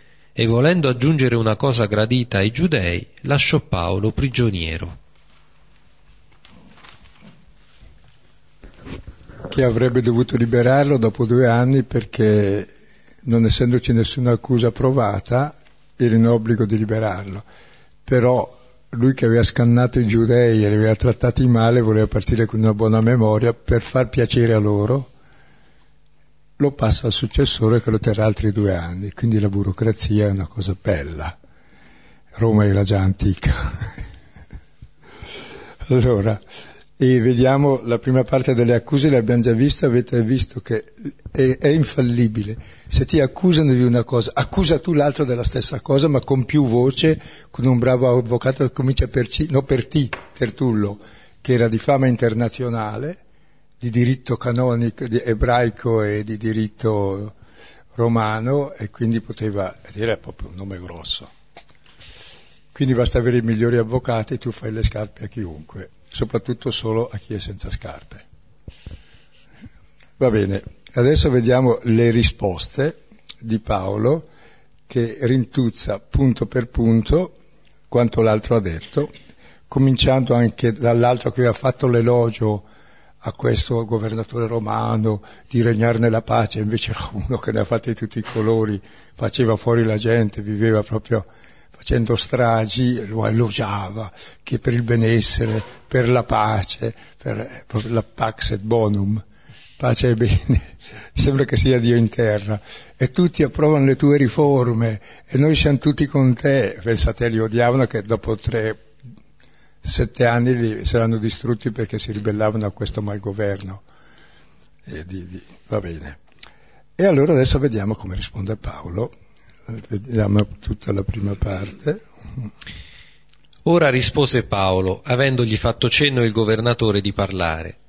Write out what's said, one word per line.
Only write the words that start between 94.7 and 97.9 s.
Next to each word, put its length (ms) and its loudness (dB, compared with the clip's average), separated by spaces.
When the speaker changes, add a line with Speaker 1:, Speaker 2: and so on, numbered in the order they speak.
Speaker 2:
il 100 0
benessere, 800 0
per 220 0
la 160 2
pace, 680 -2
per, 220 -8
eh, 280 -14
proprio 260 -6